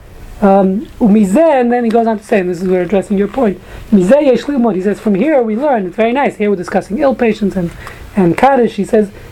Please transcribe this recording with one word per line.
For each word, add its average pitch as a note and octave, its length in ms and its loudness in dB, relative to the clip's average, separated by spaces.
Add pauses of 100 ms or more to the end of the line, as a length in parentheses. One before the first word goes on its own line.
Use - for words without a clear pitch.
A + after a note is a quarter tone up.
(420)
Um, G3 440 2 (140)
umizeh, A#3 600 4
and A#3+ 120 0
then B3 120 0
he A3+ 60 0
goes A3+ 160 0
on A3 120 -2
to - 60 -14
say, G#3 160 0
and F3+ 100 -4
this E3+ 120 -6
is F#3+ 60 -4
where F#3 140 0
addressing F#3 360 -2
your G3+ 100 0
point, A3 300 -2 (320)
"Mizeh G#3+ 360 4
yesh A#3+ 180 2
lilmod," A#3 320 0
he F#3 60 -4
says, G3+ 180 -2
"From G#3 140 0
here C4 280 2
we G#3+ 140 -2
learn," B3 300 -2
it's E3+ 100 -10
very A3+ 160 0
nice, C4 240 -2
here G#3 140 -2
we're G3 60 0
discussing F#3 420 -6
ill C4+ 160 0
patients G#3+ 420 -2
and, E3+ 140 -4 (440)
and F3 220 2
Kaddish, B3 400 2
he F#3+ 80 -4
says, G#3+ 260 0 (220)